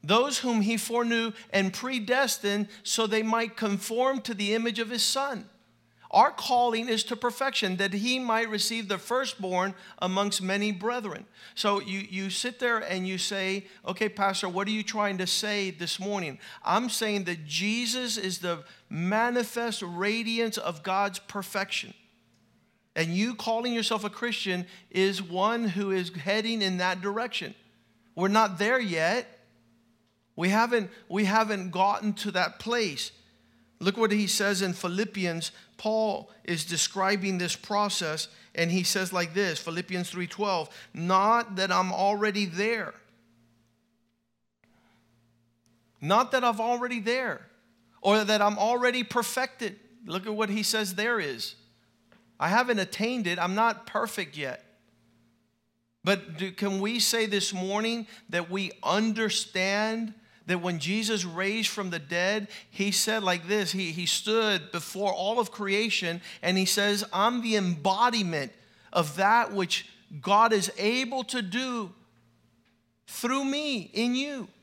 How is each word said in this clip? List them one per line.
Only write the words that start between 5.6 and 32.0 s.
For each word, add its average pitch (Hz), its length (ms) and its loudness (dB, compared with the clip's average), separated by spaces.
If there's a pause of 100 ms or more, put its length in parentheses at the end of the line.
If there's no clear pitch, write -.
Our 233 180 8
calling 240 580 2
is 226 160 0
to 240 120 -4
perfection, 220 640 -2
that 196 140 0
he 240 280 0
might 226 280 0
receive 214 380 -2
the 196 100 -2
firstborn 190 760 -2 (240)
amongst 196 420 0
many 196 300 0
brethren. 208 560 -4 (300)
So 202 240 2
you, 190 180 -6
you 190 320 -6
sit 247 300 -4
there 240 180 2
and 185 300 -2
you 190 100 -4
say, 190 480 -2 (180)
"Okay, 196 240 0
Pastor, 196 400 0
what 190 200 -2
are - 20 -2
you 214 140 -2
trying 208 340 0
to 185 80 -2
say 202 460 0
this 160 260 -6
morning?" 190 400 -4 (260)
I'm 233 240 2
saying 208 360 -2
that 170 200 -6
Jesus 220 720 -2
is 190 220 -4
the 175 260 -4 (240)
manifest 226 960 0
radiance 220 720 -2
of 160 280 -6
God's 190 340 0
perfection. - 760 -6 (1000)
And 165 200 0
you 220 200 0
calling 233 400 -2
yourself 220 300 -2
a 208 40 -4
Christian 196 600 -4 (220)
is 190 300 2
one 196 500 0
who 196 200 -2
is 180 240 -2
heading 208 480 -2
in 185 140 0
that 180 260 -2
direction. 202 520 -4 (600)
We're 180 140 2
not 208 300 6
there 226 220 4
yet. 185 460 2 (1080)
We 180 140 2
haven't, 220 400 4 (180)
we 202 160 2
haven't 202 480 2
gotten 202 420 2